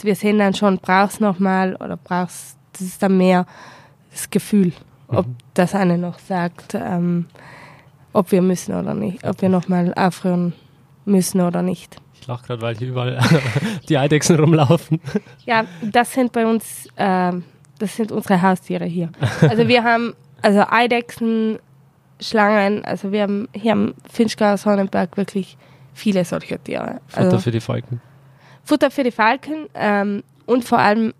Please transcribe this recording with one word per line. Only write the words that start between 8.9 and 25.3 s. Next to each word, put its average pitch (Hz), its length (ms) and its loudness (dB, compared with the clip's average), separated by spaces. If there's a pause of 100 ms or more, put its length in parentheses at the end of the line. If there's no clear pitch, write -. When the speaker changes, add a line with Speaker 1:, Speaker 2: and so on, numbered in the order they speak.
Speaker 1:
nicht, - 320 -6
ob 185 160 -6
wir 190 60 2
noch 185 180 0
mal 180 260 0
aufrühren 175 600 -2 (520)
müssen 190 360 2
oder 175 200 0
nicht. - 360 -6 (220)
Speaker 2:
Ich - 60 -20
lach 120 160 -8
grad, 120 200 -8
weil 117 140 -4
hier 123 120 -8
überall 123 320 -4
<laughs> 139 680 0
die 151 80 2
Eidechsen 147 420 4
rumlaufen. 160 600 2 (460)
Speaker 1:
Ja, 226 200 0 (180)
das 233 300 0
sind 247 180 0
bei 226 160 0
uns, - 400 -4 (100)
ähm, 180 460 0 (340)
das 202 180 -6
sind 214 160 -4
unsere 196 300 0
Haustiere 180 440 0
hier. 170 240 -4 (320)
Also 214 260 4
wir 240 160 4
haben, 233 320 0 (260)
also 208 260 4
Eidechsen, 226 920 0 (640)
Schlangen, 208 640 2
also 190 260 -6
wir 208 120 0
haben 202 300 -2
hier 214 200 0
am 202 200 0 (160)
Finchgau 214 460 0
Sonnenberg 196 600 0
wirklich 190 400 -6 (360)